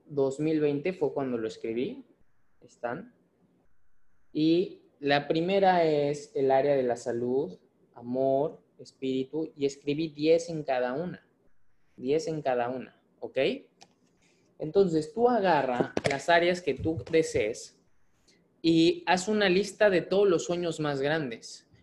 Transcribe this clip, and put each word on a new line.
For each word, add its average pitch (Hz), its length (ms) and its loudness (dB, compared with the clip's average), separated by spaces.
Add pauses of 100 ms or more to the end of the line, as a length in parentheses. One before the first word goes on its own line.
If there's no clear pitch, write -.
dos 135 320 -2
mil 156 200 0
veinte 147 340 0
fue 139 200 -4
cuando 131 240 -4
lo 110 100 -4
escribí. 131 560 -6 (580)
Están. 143 520 -12 (1200)
Y 165 480 0 (180)
la 143 280 0
primera 180 560 2
es 147 500 0
el 139 160 0
área 139 260 2
de 135 60 2
la 120 140 0
salud, 123 640 -4 (340)
amor, 135 680 -2 (200)
espíritu, 131 760 -6
y 139 120 0
escribí 143 400 -4
diez 156 420 0
en 156 140 -6
cada 127 300 -2
una. 170 300 -8 (720)
Diez 143 300 -2
en 156 160 -6
cada 123 280 -2
una, 127 300 -10 (200)
¿ok? - 180 -10 (1200)
Entonces, 160 560 0
tú 240 160 4
agarra 156 640 2 (160)
las 143 200 -2
áreas 175 320 4
que 135 120 -2
tú 160 380 -4
desees 151 680 0 (840)
y 165 420 4
haz 180 220 2
una 208 220 2
lista 196 420 2
de 175 100 2
todos 202 260 2
los 165 180 2
sueños 175 340 -4
más 147 200 -2
grandes. 139 680 -4 (140)